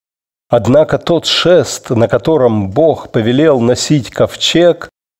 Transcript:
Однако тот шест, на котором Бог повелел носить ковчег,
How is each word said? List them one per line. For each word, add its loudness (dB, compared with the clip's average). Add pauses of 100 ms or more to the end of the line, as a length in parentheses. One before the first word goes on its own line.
(500)
Однако 2
тот -2
шест, 0
на 0
котором 0
Бог 0
повелел 0
носить -2
ковчег, 0 (300)